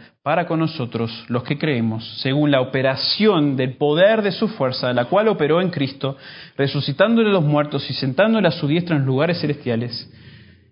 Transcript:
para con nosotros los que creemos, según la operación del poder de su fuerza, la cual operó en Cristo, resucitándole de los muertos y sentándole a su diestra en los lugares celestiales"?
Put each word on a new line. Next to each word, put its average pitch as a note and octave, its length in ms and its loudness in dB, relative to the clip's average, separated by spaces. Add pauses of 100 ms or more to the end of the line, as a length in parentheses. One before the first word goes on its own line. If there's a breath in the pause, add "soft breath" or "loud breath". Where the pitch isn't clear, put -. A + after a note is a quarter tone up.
(220 loud breath)
para E3 240 0
con E3 140 -2
nosotros A#2 680 -4
los B2 140 -2
que C#3 160 -4
creemos, A2+ 640 -2
según D3 300 2
la C3+ 100 6
operación C3+ 960 0
del C3 200 -2
poder F#3 460 4
de G3+ 100 0
su A3 160 -2
fuerza, B2+ 440 -2
la B2 140 0
cual G#3+ 220 2
operó E3+ 340 2
en F3+ 80 0
Cristo, C#3 480 -4 (380 loud breath)
resucitándole F#3+ 720 2
de G3+ 40 4
los F#3 100 4
muertos D3 460 0
y C3+ 60 -8
sentándole F#3+ 540 2
a D#3 40 2
su D3+ 140 -4
diestra E3+ 300 0
en C#3 60 2
los C3 40 0
lugares D3+ 340 0
celestiales"? B2 720 -6 (600 loud breath)